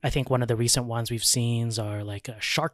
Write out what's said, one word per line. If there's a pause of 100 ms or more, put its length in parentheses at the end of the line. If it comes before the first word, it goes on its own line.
I
think
one
of
the
recent
ones
we've
seen
are,
like,
a
shark